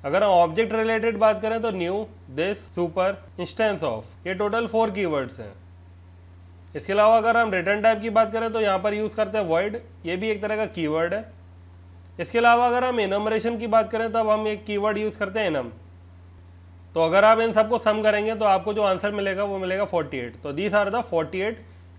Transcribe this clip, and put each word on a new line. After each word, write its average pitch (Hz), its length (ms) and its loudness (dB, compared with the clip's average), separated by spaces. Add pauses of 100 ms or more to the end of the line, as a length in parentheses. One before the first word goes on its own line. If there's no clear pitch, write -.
अगर 160 200 2
हम 208 60 2
ऑब्जेक्ट 175 420 4
रिलेटेड 220 460 0
बात 214 240 4
करें 226 200 -2
तो 226 100 -2
new, 185 240 -4 (400)
this, 190 240 -2 (160)
super, 175 320 -2 (320)
instance 196 440 -2
of, 110 220 -4 (200)
ये 185 80 -4
टोटल 208 320 -2
फोर 220 240 0
कीवर्ड्स 156 500 -4
हैं। 104 120 -14 (1200)
इसके 147 160 -6
अलावा 214 240 6
अगर 226 200 4
हम 226 180 2
रिटर्न 196 280 0
टाइप 220 200 4
की 226 80 -4
बात 220 220 2
करें 226 200 -2
तो 226 80 -2
यहाँ 196 180 2
पर 208 160 -2
यूज़ 214 220 -4
करते 214 220 -2
हैं 208 100 -2
void, 190 280 0 (300)
ये 170 100 -4
भी 214 140 -2
एक 202 120 -4
तरह 214 140 -2
का 220 100 -2
कीवर्ड 165 480 -2
है। 220 100 -6 (960)
इसके 175 180 -2
अलावा 233 300 4
अगर 247 160 2
हम 247 160 0
enumeration 214 600 -2
की 233 60 -6
बात 220 240 2
करें 226 220 -2
तब 220 180 0
हम 214 180 0
एक 214 180 -8
कीवर्ड 208 320 -2
यूज़ 214 200 -4
करते 202 220 -4
हैं 196 100 0
enum। 127 200 -4 (1200)
तो 165 60 0
अगर 170 240 6
आप 220 160 8
इन 226 120 0
सबको 220 260 2
सम 214 240 0
करेंगे 214 320 2
तो 214 120 -4
आपको 196 280 2
जो 208 80 0
आंसर 202 300 0
मिलेगा 196 320 -2
वो 196 140 -4
मिलेगा 190 260 -2
फ़ोर्टी 156 340 -4
एट। 120 240 -10
तो 143 100 -8
these 180 220 -4
are 202 160 2
the 220 240 -4
forty-eight 185 500 -4 (340)